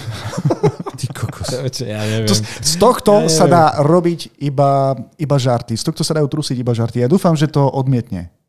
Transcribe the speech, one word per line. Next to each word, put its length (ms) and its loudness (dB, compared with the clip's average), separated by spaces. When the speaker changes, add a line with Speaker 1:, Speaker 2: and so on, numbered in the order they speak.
Speaker 1:
<laughs> 640 -2
Speaker 2:
Ty 100 -6
kokos. 400 -10
Speaker 3:
Čo, 160 -8
ja 160 -6
neviem. 240 -2
Speaker 1:
To 80 2
z, 80 0
z 340 -6
tohto 480 4
Speaker 3:
Ja 80 2
Speaker 1:
sa 140 4
Speaker 3:
neviem. 80 4
Speaker 1:
dá 100 6
robiť 400 2
iba, 540 2
iba 200 0
žarty. 360 0
Z 140 -6
tohto 160 -4
sa 100 -2
dajú 160 0
trusiť 300 -4
iba 140 -2
žarty. 260 -2
Ja 80 2
dúfam, 260 2
že 140 2
to 180 2
odmietne, 640 -2